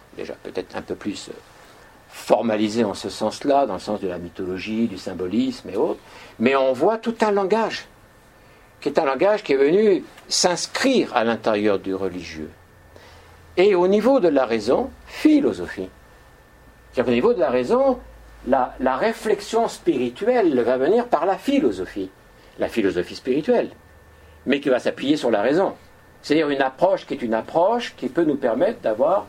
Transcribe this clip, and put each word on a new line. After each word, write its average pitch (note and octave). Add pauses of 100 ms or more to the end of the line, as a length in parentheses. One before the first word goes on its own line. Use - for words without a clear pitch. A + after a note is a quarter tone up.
(160)
déjà -
peut-être -
un F#2+
peu -
plus - (800)
formalisées A2
en G2
ce G2
sens-là, C#3
dans G2
le F2+
sens G#2
de F#2+
la F2
mythologie, F#2
du F#2
symbolisme G2
et F#2
autres, D3 (380)
mais C3
on C3
voit F3
tout A3+
un G#3+
langage, G3+ (920)
qui -
est C#3
un E3
langage E3
qui -
est C#3
venu F3 (260)
s'inscrire F3+
à A#2+
l'intérieur G#2+
du F#2+
religieux. E2+ (1080)
Et G3
au F3+
niveau G#3+
de F3+
la C#3
raison, A#2 (160)
philosophie. F#2+ (1000)
C'est-à-dire B2
qu'au B2
niveau F3+
de -
la A#2+
raison, B3 (480)
la, B2+
la C3
réflexion A3
spirituelle D#3+
va B2
venir F#3+
par D3+
la F#3+
philosophie, G2 (480)
la G#2+
philosophie F#2+
spirituelle, D3 (760)
mais C#3
qui C#3+
va A#2+
s'appuyer C#3
sur B2+
la G#2
raison. D3+ (480)
C'est-à-dire D3
une C#3
approche F3
qui C#3+
est -
une A2+
approche F3+
qui C3
peut E3+
nous D3+
permettre C3
d'avoir C3